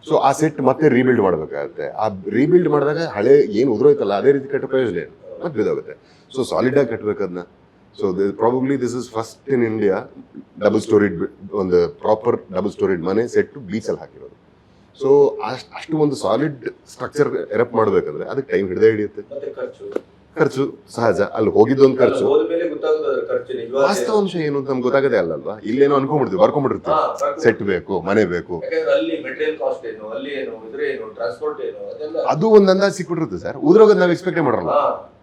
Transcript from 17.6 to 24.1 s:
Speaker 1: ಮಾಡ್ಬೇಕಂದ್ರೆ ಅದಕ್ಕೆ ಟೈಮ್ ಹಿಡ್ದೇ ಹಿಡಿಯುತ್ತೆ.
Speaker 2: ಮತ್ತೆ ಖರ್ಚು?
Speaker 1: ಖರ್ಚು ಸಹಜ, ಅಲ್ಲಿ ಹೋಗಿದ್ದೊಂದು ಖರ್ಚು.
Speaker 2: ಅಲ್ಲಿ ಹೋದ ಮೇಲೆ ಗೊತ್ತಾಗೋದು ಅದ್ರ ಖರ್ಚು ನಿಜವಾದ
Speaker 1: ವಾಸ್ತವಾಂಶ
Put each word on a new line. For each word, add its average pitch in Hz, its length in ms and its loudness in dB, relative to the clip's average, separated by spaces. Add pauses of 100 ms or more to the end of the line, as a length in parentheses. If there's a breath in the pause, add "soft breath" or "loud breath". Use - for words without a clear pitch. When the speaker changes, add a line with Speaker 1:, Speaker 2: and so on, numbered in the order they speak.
Speaker 1:
ಮಾಡ್ಬೇಕಂದ್ರೆ 92 500 0
ಅದಕ್ಕೆ 127 280 -6
ಟೈಮ್ 95 160 0
ಹಿಡ್ದೇ 98 220 4
ಹಿಡಿಯುತ್ತೆ. 104 440 -6
Speaker 2:
ಮತ್ತೆ - 180 -10
ಖರ್ಚು? - 580 -12 (280)
Speaker 1:
ಖರ್ಚು 139 400 0 (100)
ಸಹಜ, 107 320 0
ಅಲ್ಲಿ 101 300 0
ಹೋಗಿದ್ದೊಂದು 131 460 6
ಖರ್ಚು. - 180 4
Speaker 2:
ಅಲ್ಲಿ 98 140 0
ಹೋದ - 220 2
ಮೇಲೆ 170 180 -2
ಗೊತ್ತಾಗೋದು 151 360 -2
ಅದ್ರ 131 200 -4
ಖರ್ಚು 127 280 -6
ನಿಜವಾದ 123 320 -2
Speaker 1:
ವಾಸ್ತವಾಂಶ 202 520 0